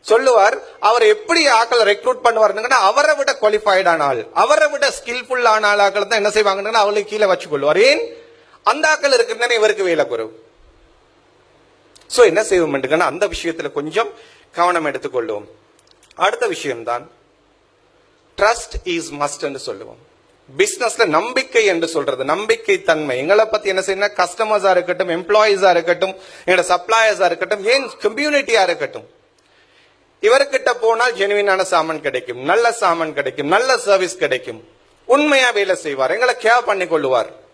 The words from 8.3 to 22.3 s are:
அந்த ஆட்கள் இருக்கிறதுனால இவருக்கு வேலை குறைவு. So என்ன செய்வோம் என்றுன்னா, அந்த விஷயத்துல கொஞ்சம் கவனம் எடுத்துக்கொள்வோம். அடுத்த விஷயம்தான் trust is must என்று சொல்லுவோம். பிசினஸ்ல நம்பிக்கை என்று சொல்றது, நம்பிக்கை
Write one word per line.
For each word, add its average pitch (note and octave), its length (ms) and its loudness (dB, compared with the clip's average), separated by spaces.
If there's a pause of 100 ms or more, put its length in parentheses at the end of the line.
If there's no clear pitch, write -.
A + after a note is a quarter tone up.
அந்த D#4 280 2
ஆட்கள் D4 200 0
இருக்கிறதுனால A#3 420 0
இவருக்கு G#3+ 320 2
வேலை D#3+ 220 0
குறைவு. A2+ 420 -10 (1600)
So - 180 4
என்ன G3+ 200 2
செய்வோம் E3+ 300 0
என்றுன்னா, C3+ 240 -2
அந்த F3 300 -2
விஷயத்துல D#3+ 440 -8
கொஞ்சம் D#3 380 -4 (420)
கவனம் E3+ 340 0
எடுத்துக்கொள்வோம். B2 580 -6 (720)
அடுத்த A3 320 -2
விஷயம்தான் A#2+ 640 -6 (1300)
trust A3 380 -2 (100)
is E3+ 180 -4 (100)
must D3 280 -6
என்று C#3 180 -8
சொல்லுவோம். A2+ 400 -14 (600)
பிசினஸ்ல G#3+ 480 0
நம்பிக்கை A3+ 580 0
என்று E3+ 240 0
சொல்றது, C3+ 360 -2
நம்பிக்கை G3+ 580 -2